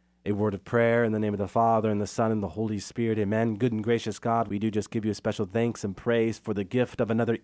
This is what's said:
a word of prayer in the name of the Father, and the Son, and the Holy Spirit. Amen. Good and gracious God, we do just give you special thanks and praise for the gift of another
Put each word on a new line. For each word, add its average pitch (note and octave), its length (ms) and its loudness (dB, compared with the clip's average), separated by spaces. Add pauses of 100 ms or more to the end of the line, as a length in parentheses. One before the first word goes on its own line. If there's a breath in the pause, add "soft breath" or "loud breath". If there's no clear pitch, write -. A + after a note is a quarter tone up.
(260)
a G#2 60 0
word G#2 220 0
of F#2+ 100 -10
prayer A#2 400 4
in A2 80 2
the A2 60 0
name G#2+ 140 0
of G2+ 60 -2
the G2 100 -2
Father, A2+ 420 4
and G#2 100 0
the G#2 60 -2
Son, A2 240 0
and A2 120 0
the F#2+ 60 -2
Holy G#2+ 300 -4
Spirit. A2 400 -2
Amen. A2 360 2
Good A#2 180 0
and G#2+ 100 -2
gracious A2+ 360 -2
God, A#2 300 0
we G2+ 100 -4
do G#2+ 120 0
just G2+ 200 -2
give A2 140 -4
you G#2+ 100 0
special G#2+ 320 -4
thanks A2+ 380 -2
and G2 120 -4
praise A2+ 420 0
for - 140 -6
the G2+ 120 -2
gift A#2+ 360 -2
of A2 100 0
another A2+ 320 2